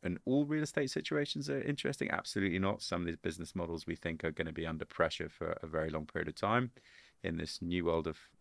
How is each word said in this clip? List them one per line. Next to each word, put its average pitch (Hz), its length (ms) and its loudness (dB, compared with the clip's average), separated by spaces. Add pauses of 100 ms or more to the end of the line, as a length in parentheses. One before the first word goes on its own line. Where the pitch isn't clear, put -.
and 90 220 0
all 139 200 4
real 151 180 0
estate 147 280 0
situations 147 580 -2
are 139 120 0
interesting. - 500 -2
Absolutely 95 480 2
not. 95 220 2
Some 87 200 0
of 85 60 -2
these 82 100 -2
business 85 380 -4
models 82 300 -2
we 82 100 -2
think 82 280 -4
are 80 80 0
gonna 80 220 -4
be 82 120 -4
under 80 200 -4
pressure 82 440 0
for 82 320 -4
a 82 60 -6
very 80 220 0
long 78 160 -4
period 82 240 -4
of 78 60 -6
time 120 360 4 (520)
in 85 140 0
this 80 240 -4
new 87 240 2
world 82 220 4
of, 80 100 -2 (240)